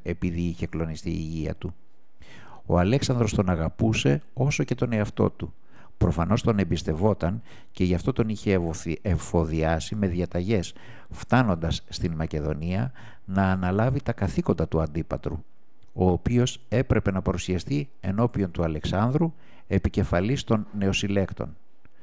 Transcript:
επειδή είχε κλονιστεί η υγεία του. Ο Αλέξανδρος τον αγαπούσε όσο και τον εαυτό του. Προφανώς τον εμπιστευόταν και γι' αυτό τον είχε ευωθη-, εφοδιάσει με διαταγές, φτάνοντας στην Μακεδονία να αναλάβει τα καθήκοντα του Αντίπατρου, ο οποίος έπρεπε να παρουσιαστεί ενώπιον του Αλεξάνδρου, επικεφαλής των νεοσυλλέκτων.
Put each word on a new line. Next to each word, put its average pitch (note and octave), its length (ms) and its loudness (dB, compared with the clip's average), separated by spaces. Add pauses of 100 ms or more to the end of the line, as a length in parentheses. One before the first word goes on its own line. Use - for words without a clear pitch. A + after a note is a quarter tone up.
επειδή E2+ 380 -2
είχε E2+ 260 -2
κλονιστεί D#2+ 420 -4
η E2 80 -2
υγεία D#2 380 -4
του. - 200 -8 (880)
Ο F2 120 4
Αλέξανδρος A2+ 560 4
τον F#2 160 2
αγαπούσε A2 720 2 (120)
όσο C#3+ 300 2
και B2+ 120 -2
τον A#2+ 160 0
εαυτό G#2 380 2
του. - 240 -6 (440)
Προφανώς E2+ 440 4
τον G#2+ 180 4
εμπιστευόταν F2+ 840 2 (300)
και - 120 0
γι' F2+ 100 4
αυτό G#2+ 200 2
τον A2 160 0
είχε G2+ 240 0
ευωθη-, E2+ 480 0
εφοδιάσει D#2+ 960 0
με G#2 120 2
διαταγές, F2 640 0 (360)
φτάνοντας F2 800 0
στην F2 240 -2
Μακεδονία D#2+ 800 -2 (340)
να F#2+ 260 4
αναλάβει G2 500 2
τα - 120 -2
καθήκοντα - 540 0
του D#2+ 140 0
Αντίπατρου, D2+ 600 -4 (500)
ο F#2 160 4
οποίος A#2+ 600 2
έπρεπε A2+ 420 2
να F#2 100 0
παρουσιαστεί F#2 680 -2 (100)
ενώπιον G2 520 0
του F2 120 0
Αλεξάνδρου, A2+ 720 2 (340)
επικεφαλής G2 760 2
των G#2+ 240 2 (100)
νεοσυλλέκτων. G2 800 0 (480)